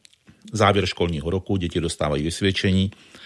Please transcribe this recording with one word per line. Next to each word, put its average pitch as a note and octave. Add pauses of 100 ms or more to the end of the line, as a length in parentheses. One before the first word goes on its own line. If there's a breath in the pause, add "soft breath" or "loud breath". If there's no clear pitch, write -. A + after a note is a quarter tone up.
(540)
závěr G2+
školního E2
roku, F#2+
děti F2
dostávají D2+
vysvědčení, F#2+ (340 loud breath)